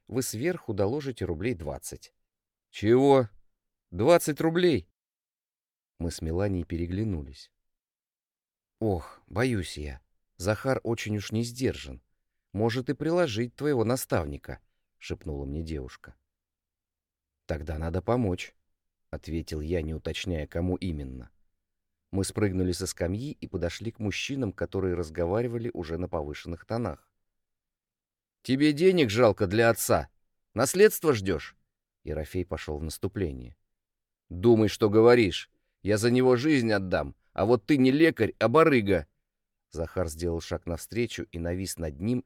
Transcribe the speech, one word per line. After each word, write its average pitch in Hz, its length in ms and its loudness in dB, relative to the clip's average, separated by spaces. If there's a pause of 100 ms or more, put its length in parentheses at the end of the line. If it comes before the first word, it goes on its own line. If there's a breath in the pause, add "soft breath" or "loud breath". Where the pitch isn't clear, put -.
вы 123 160 -4
сверху 143 500 -6
доложите 113 520 -2
рублей 87 280 -4
двадцать". 73 600 -10 (580)
"Чего? 131 580 6 (600)
Двадцать 147 500 2
рублей?" 165 480 2 (1080)
Мы 85 120 -4
с - 100 -14
Меланией 87 440 -2
переглянулись. 87 880 -6 (1300)
"Ох, 98 480 -4
боюсь 110 500 -2
я, 73 240 -10 (360)
Захар 107 460 -2
очень 107 340 -4
уж 98 140 -8
не 113 120 0
сдержан. 120 580 -6 (500)
Может 117 380 -2
и 139 40 -4
приложить 147 640 -2
твоего 139 280 0
наставника", — 90 760 -4 (380)
шепнула 71 480 -8
мне 71 160 -6
девушка. 71 540 -12 (1300)
"Тогда 78 320 -6
надо 85 240 -4
помочь", — 113 540 -2 (540)
ответил 78 520 -8
я, 80 200 -2
не 78 120 -6
уточняя, 78 540 -6
кому 90 280 -2
именно. 69 560 -8 (840)
Мы 98 80 2
спрыгнули 92 480 0
со 87 160 -4
скамьи 104 440 -4
и - 140 -14
подошли 95 460 -6
к - 80 -20
мужчинам, 110 540 -4
которые 92 420 -4
разговаривали 95 800 -2
уже 82 240 -6
на 87 100 -6
повышенных 78 580 -8
тонах. 107 440 -6 (1300)
"Тебе 139 300 2
денег 160 380 4
жалко 107 380 4
для 113 220 4
отца? 92 380 0 (460)
Наследство 165 600 4
ждёшь?" 95 440 -4 (480)
Ерофей 78 400 -6
пошёл 78 320 -8
в 76 60 -8
наступление. 78 760 -6 (720)
"Думай, 107 400 6
что 107 200 2
говоришь. 110 640 6 (300)
Я 104 160 0
за 117 120 2
него 127 280 6
жизнь 127 340 2
отдам, 90 460 -2 (160)
а 92 120 0
вот 120 200 2
ты 151 100 4
не 131 160 6
лекарь, 143 480 2
а 113 80 4
барыга". 117 600 4 (640)
Захар 82 360 -6
сделал 82 320 -4
шаг - 280 -8
навстречу 95 640 -6
и 85 40 -10
навис 87 400 -6
над 78 220 -8
ним, 117 260 -4